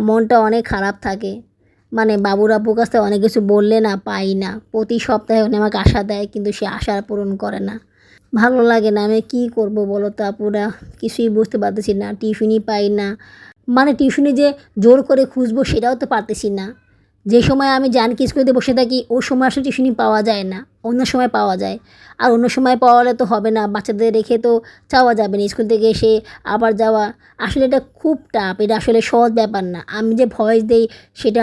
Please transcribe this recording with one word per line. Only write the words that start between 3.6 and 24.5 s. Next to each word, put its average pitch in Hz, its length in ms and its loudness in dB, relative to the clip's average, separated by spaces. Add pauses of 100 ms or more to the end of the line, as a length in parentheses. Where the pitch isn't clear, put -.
না 220 120 0 (120)
পাই 196 300 -4
না। 190 160 -4 (180)
প্রতি 220 300 -4
সপ্তাহে 220 440 0
উনি 214 140 0
আমাকে 208 220 0
আশা 190 240 2
দেয়, 202 260 -6
কিন্তু 208 240 -6
সে 208 160 -6
আশা 208 260 -6
আর 202 80 -4
পূরণ 208 340 -6
করে 208 240 -8
না। 196 140 -8 (580)
ভালো 247 300 2
লাগে 226 280 4
না, 208 140 0
আমি 220 180 2
কী 247 260 -6
করবো 214 380 -2
বলো 202 240 -2
তো 208 140 -8
আপুরা? 208 400 -4 (340)
কিছুই 233 320 -2
বুঝতে 214 280 0
পারতেছি 208 360 -2
না, 202 200 -4
টিউশনই 214 460 -2
পাই 208 300 -2
না, 202 180 -2 (600)
মানে 262 280 4
টিউশনি 285 360 2
যে 285 160 2 (320)
জোর 240 220 8
করে 269 240 2
খুঁজবো 247 380 -2
সেটাও 247 320 0
তো 247 100 -6
পারতেছি 214 440 -4
না। 196 160 -8 (600)
যে 226 160 6
সময় 269 300 2
আমি 269 180 0
জানকে 233 360 0
স্কুলে 262 260 2
বসে 254 220 0
থাকি 254 240 0 (120)
ওই 240 120 0
সময় 262 260 0
আসলে 277 160 -2
টিউশনি 262 300 0
পাওয়া 220 280 2
যায় 208 220 -2
না, 190 140 -8 (260)
অন্য 240 220 -2
সময় 254 260 0
পাওয়া 208 240 0
যায়। 190 200 -6 (420)
আর 254 120 2
অন্য 233 180 2
সময় 254 300 0
পাওয়ালে 247 360 4
তো 247 100 -2
হবে 214 260 0
না, 220 180 0
বাচ্চাদের 208 460 -2
রেখে 220 240 0
তো 233 140 0 (380)